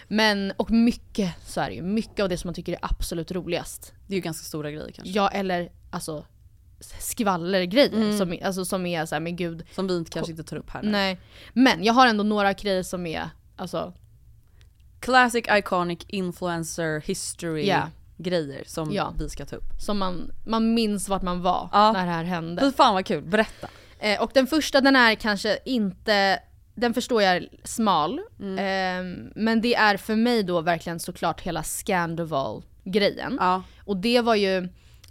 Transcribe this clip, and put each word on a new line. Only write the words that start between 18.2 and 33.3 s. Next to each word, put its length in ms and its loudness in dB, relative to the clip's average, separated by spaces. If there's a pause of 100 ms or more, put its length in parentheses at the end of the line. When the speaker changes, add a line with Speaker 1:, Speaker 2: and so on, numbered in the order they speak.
Speaker 2:
som 240 -6
Speaker 1:
Ja. 280 -4
Speaker 2:
vi 100 -6
ska 160 -10
ta 100 -12
upp. 140 -6 (100)
Speaker 1:
Som 180 -2
man, 340 -4 (140)
man 280 2
minns 360 0
vart 120 0
man 200 -2
var 300 0
Speaker 2:
Ja. 200 6
Speaker 1:
när 140 0
det 60 -2
här 120 -2
hände. 380 -4
Speaker 2:
Fy 100 4
fan 220 6
vad 120 0
kul, 180 -2
berätta. 440 -2 (320)
Speaker 1:
Eh, 220 0
och 120 0
den 140 6
första, 340 4
den 140 6
är 200 8
kanske 500 0
inte, 760 2 (360)
den 180 0
förstår 280 0
jag 140 4
är 140 -4 (140)
smal. 580 0 (180)
Speaker 2:
Mm. 200 -8
Speaker 1:
Ehm, 760 -4
men 260 2
det 140 2
är 220 4
för 180 -4
mig 280 2
då 180 0
verkligen 380 -2
såklart 420 -4
hela 220 -4 (800)
Scandoval-grejen. 960 -2